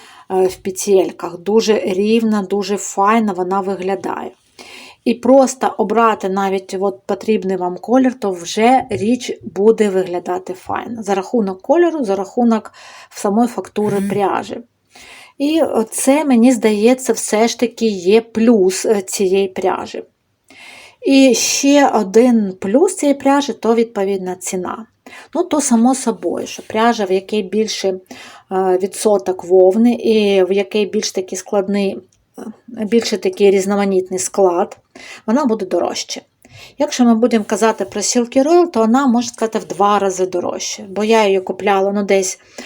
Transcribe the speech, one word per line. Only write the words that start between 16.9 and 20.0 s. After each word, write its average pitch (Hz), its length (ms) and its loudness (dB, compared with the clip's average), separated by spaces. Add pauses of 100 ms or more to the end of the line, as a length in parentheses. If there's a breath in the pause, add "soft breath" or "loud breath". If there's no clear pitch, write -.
все 220 360 0
ж 226 100 -8
таки 233 280 -2
є 196 340 2
плюс, 220 640 2
е, 202 160 0
цієї 190 460 -2
пряжі. - 560 -6 (1040 loud breath)